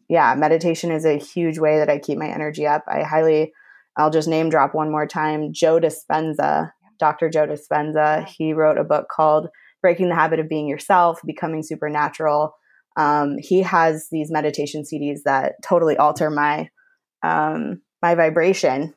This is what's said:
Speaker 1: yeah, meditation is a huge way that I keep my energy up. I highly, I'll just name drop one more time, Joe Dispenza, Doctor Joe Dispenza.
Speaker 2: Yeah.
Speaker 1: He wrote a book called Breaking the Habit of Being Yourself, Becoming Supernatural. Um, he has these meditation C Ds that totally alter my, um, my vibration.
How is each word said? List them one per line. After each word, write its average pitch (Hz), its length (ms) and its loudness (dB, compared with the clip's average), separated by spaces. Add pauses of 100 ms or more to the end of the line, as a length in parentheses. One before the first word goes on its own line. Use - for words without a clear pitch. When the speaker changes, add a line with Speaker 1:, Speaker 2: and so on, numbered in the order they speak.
Speaker 1:
yeah, 151 280 4
meditation 160 540 0
is 160 160 -2
a 151 120 2
huge 160 420 -4
way 156 200 2
that 147 100 2
I 147 100 0
keep 147 180 -4
my 156 120 -6
energy 151 360 -6
up. 151 220 0
I - 160 -2
highly, 156 480 2 (460)
I'll 151 120 4
just 156 200 0
name 160 200 0
drop 143 240 2
one 156 160 -2
more 151 160 -2
time, 151 460 -4
Joe 160 280 2
Dispenza, 156 920 -2 (260)
Doctor 156 320 0
Joe 151 160 0
Dispenza. 151 760 -2
Speaker 2:
Yeah. 156 40 -14
Speaker 1:
He 156 280 -4
wrote 156 240 2
a 151 80 0
book 156 280 -2
called 156 360 2 (320)
Breaking 180 260 2
the 170 80 0
Habit 160 240 2
of 156 80 -4
Being 151 200 -4
Yourself, 170 580 2
Becoming 156 380 -6
Supernatural. 151 920 -2 (400)
Um, 147 420 0
he 185 260 0
has 165 460 0
these 156 220 -6
meditation 151 540 -4
C 151 140 -10
Ds 143 240 -6
that 139 380 0
totally 170 360 2
alter 151 320 2
my, 147 400 -2 (540)
um, 156 580 -2 (200)
my 170 140 2
vibration. 160 800 0